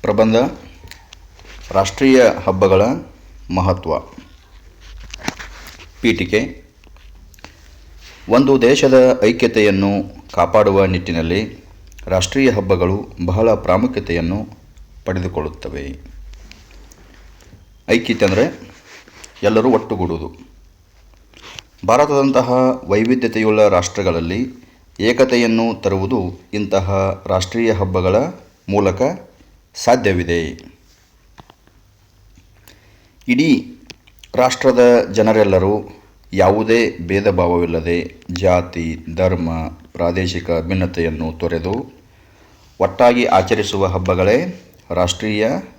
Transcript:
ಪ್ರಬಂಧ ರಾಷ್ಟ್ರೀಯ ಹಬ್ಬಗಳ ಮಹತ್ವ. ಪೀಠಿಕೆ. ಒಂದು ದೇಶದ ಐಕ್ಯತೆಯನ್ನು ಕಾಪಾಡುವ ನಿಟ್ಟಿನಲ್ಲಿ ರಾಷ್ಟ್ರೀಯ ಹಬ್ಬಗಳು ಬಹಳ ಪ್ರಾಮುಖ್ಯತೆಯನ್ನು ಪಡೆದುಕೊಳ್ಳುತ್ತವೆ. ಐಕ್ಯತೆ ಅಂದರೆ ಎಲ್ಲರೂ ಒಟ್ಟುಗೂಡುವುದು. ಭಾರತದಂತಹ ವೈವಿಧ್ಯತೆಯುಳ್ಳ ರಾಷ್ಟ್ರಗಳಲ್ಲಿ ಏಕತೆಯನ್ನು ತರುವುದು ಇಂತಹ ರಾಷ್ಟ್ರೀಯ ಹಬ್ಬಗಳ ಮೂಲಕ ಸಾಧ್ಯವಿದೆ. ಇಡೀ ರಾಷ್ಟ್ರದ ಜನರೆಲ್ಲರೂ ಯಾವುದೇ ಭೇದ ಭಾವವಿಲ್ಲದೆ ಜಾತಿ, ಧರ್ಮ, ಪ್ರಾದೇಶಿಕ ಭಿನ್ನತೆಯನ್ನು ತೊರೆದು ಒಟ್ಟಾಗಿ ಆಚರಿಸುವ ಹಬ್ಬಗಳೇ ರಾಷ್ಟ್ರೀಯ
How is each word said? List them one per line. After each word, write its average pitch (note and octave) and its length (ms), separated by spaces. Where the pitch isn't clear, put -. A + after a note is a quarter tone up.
ಪ್ರಬಂಧ A2 340
ರಾಷ್ಟ್ರೀಯ B2+ 500
ಹಬ್ಬಗಳ F#2+ 380
ಮಹತ್ವ. F2+ 440
ಪೀಠಿಕೆ. G#2 400
ಒಂದು C3 320
ದೇಶದ B2+ 640
ಐಕ್ಯತೆಯನ್ನು G#2 680
ಕಾಪಾಡುವ G2 540
ನಿಟ್ಟಿನಲ್ಲಿ F2 560
ರಾಷ್ಟ್ರೀಯ F#2+ 440
ಹಬ್ಬಗಳು F#2+ 480
ಬಹಳ G#2+ 280
ಪ್ರಾಮುಖ್ಯತೆಯನ್ನು F2+ 880
ಪಡೆದುಕೊಳ್ಳುತ್ತವೆ. D#2 800
ಐಕ್ಯತೆ A#2 360
ಅಂದರೆ F#2+ 200
ಎಲ್ಲರೂ A2 260
ಒಟ್ಟುಗೂಡುವುದು. F2+ 600
ಭಾರತದಂತಹ C#3 600
ವೈವಿಧ್ಯತೆಯುಳ್ಳ A2 840
ರಾಷ್ಟ್ರಗಳಲ್ಲಿ F2+ 760
ಏಕತೆಯನ್ನು A#2 840
ತರುವುದು G2 400
ಇಂತಹ G2 340
ರಾಷ್ಟ್ರೀಯ A2 460
ಹಬ್ಬಗಳ F#2 440
ಮೂಲಕ G2 320
ಸಾಧ್ಯವಿದೆ. F2+ 680
ಇಡೀ C3 500
ರಾಷ್ಟ್ರದ B2+ 480
ಜನರೆಲ್ಲರೂ G#2 600
ಯಾವುದೇ G#2+ 640
ಭೇದ F#2+ 320
ಭಾವವಿಲ್ಲದೆ E2+ 840
ಜಾತಿ, F2 680
ಧರ್ಮ, F2+ 340
ಪ್ರಾದೇಶಿಕ F2 560
ಭಿನ್ನತೆಯನ್ನು E2 800
ತೊರೆದು E2+ 340
ಒಟ್ಟಾಗಿ A#2+ 460
ಆಚರಿಸುವ F#2+ 600
ಹಬ್ಬಗಳೇ F#2 500
ರಾಷ್ಟ್ರೀಯ G#2 580